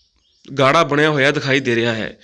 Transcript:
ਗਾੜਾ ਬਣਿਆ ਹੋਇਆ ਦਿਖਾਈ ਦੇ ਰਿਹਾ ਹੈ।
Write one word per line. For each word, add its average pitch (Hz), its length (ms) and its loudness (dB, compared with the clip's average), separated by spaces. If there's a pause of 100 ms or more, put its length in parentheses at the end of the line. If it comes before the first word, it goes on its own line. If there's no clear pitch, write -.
(580)
ਗਾੜਾ 139 240 4
ਬਣਿਆ 147 280 0
ਹੋਇਆ 143 200 2
ਦਿਖਾਈ 135 300 -2
ਦੇ 123 140 -2
ਰਿਹਾ 117 200 -2
ਹੈ। 107 300 -10